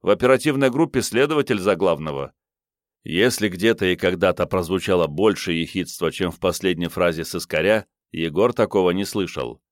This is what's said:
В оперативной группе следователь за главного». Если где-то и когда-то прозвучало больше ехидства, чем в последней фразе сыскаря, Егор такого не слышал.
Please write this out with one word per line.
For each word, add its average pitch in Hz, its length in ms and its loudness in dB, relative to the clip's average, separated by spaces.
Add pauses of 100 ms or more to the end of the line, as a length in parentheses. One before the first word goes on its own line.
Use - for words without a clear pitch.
В 92 80 -2
оперативной 131 600 4
группе 123 320 0
следователь 135 580 0
за 95 160 2
главного». 78 580 -2 (720)
Если 104 440 0
где-то 95 380 0
и 90 100 0
когда-то 90 500 0
прозвучало 90 600 0
больше 92 440 0
ехидства, 82 580 -4
чем 87 220 -4
в - 80 -16
последней 87 480 -2
фразе 82 380 -2
сыскаря, 92 600 0 (280)
Егор 82 400 0
такого 95 380 2
не 95 140 -2
слышал. 87 540 -6 (120)